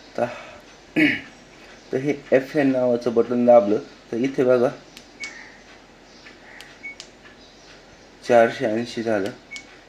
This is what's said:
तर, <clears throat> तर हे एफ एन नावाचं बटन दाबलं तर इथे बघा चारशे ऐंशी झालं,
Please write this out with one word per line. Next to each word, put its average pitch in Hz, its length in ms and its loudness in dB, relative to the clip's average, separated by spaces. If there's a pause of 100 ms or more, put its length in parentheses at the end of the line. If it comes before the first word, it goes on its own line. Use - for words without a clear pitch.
(160)
तर, - 80 -2 (720)
<clears throat> 311 100 4 (840)
तर - 40 -2
हे 139 180 -2 (180)
एफ 135 240 0
एन 139 160 2
नावाचं 123 420 0
बटन 120 320 0
दाबलं 110 320 6 (340)
तर 120 40 -6
इथे 135 280 -2
बघा 123 240 2 (3500)
चारशे 120 380 4
ऐंशी 117 360 -6
झालं, 107 280 -4 (580)